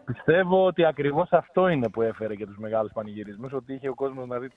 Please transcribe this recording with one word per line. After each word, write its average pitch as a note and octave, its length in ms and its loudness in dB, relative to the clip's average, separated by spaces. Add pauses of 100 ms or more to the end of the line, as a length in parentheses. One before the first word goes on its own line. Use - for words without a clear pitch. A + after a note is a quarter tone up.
Πιστεύω F3+ 640 2
ότι F3 180 2
ακριβώς D3 480 0
αυτό F#3 360 4
είναι C3+ 200 2
που A2+ 140 -4
έφερε G#2+ 320 -4
και G#2 120 -10
τους G2+ 120 -14
μεγάλους G#2+ 340 -2
πανηγυρισμούς, G#2+ 600 -10
ότι C3 220 -8
είχε C3+ 140 -8
ο C3 60 -4
κόσμος C3+ 320 -6
να B2 120 -6
δει C3 180 -10